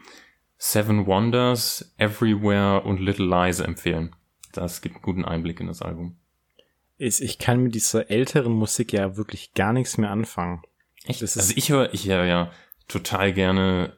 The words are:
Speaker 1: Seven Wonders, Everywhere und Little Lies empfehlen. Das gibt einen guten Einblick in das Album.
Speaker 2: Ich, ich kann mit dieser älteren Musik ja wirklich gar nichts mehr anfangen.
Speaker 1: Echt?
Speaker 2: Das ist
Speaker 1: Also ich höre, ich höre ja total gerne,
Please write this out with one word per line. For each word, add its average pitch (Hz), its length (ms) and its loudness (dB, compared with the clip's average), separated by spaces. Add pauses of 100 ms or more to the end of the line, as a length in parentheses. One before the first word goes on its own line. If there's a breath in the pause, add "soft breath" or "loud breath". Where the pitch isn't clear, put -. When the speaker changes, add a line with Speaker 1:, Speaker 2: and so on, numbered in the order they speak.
(580 loud breath)
Speaker 1:
Seven 107 480 2
Wonders, 117 920 2
Everywhere 104 840 2
und 98 180 -2
Little 98 260 0
Lies 90 340 2
empfehlen. 82 540 -4 (380)
Das 87 280 -8
gibt - 160 -10
einen - 60 -20
guten 90 220 -4
Einblick 85 360 -6
in 90 60 -6
das 87 160 -10
Album. 85 340 -10 (840 soft breath)
Speaker 2:
Ich, 123 220 -2
ich 127 180 -8
kann 123 260 2
mit 120 100 -2
dieser 113 360 -2
älteren 120 420 2
Musik 110 400 0
ja 98 240 0
wirklich - 380 -10
gar 98 180 2
nichts 123 260 -2
mehr 107 120 0
anfangen. 90 520 -4 (420)
Speaker 1:
Echt? - 180 -6
Speaker 2:
Das 104 120 -4
ist 113 80 0
Speaker 1:
Also - 140 2
ich - 140 0
höre, 135 220 2
ich - 160 -6
höre 90 180 2
ja 87 260 2 (340 loud breath)
total 98 460 -2
gerne, 92 640 2